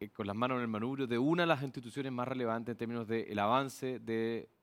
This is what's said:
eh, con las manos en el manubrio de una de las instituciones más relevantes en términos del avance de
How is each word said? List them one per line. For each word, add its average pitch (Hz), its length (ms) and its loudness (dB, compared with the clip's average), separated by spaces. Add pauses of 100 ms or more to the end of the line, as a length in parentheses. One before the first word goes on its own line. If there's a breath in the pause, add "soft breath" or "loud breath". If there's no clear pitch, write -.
eh, 104 80 -6
con 104 180 -6
las 98 80 -2
manos 123 220 2
en 123 60 0
el 117 60 0
manubrio 123 380 0
de 117 120 2
una 160 260 4
de - 20 4
las 151 160 2
instituciones 135 480 -6
más 123 160 -2
relevantes 120 460 -2
en 110 60 -6
términos 117 280 -2
del 107 320 0
avance 127 640 2
de 113 480 -2 (140)